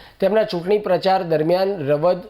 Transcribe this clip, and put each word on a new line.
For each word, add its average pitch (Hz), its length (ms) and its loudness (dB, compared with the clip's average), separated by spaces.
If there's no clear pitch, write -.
તેમના 208 320 2
ચૂંટણી 185 360 0
પ્રચાર 190 340 0
દરમિયાન 175 380 0
રવદ 175 400 0